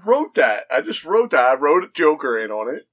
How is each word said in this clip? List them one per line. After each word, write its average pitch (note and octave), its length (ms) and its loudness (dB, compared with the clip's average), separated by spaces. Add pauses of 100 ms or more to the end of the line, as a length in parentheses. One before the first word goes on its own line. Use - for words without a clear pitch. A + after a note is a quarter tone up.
wrote C#4+ 300 0
that. A2+ 360 0
I A#2+ 100 0
just - 220 -10
wrote G#3+ 280 0
that. B2+ 140 4
I C3 100 4
wrote D3 380 0
Joker D3+ 440 0
in A2 140 -6
on A2 220 -6
it. - 180 -12